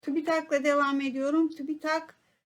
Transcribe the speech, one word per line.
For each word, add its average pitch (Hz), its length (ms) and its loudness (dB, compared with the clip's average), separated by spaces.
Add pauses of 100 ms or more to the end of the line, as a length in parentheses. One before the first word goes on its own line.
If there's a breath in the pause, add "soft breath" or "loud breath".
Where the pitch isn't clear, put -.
TÜBİTAK'la 311 560 0
devam 277 380 2
ediyorum. 277 480 0
TÜBİTAK 311 680 -6 (260)